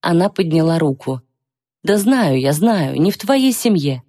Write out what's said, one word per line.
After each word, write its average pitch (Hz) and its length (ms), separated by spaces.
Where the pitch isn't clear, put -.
Она 170 280
подняла 165 500
руку. 135 420
«Да 202 140
знаю, 202 420
я 139 140
знаю, 156 460
не 185 120
в - 60
твоей 262 340
семье. 143 560